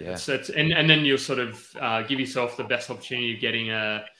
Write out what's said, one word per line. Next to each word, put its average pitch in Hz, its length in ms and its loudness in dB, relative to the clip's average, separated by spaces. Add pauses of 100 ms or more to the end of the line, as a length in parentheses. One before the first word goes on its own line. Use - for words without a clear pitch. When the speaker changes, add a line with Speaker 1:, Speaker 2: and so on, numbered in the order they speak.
Speaker 1:
Yeah. 90 160 -6
Speaker 2:
So 135 180 -2
it's, 131 160 -4
and, 156 220 4
and 160 180 6
then 151 140 6
you'll 139 120 4
sort 131 220 0
of, 117 260 -4 (160)
uh, 113 220 0
give 131 160 -2
yourself 123 380 -2
the 123 80 -6
best 120 260 -2
opportunity 120 440 -4
of 110 60 -10
getting 113 300 -2
a, 107 340 -2 (160)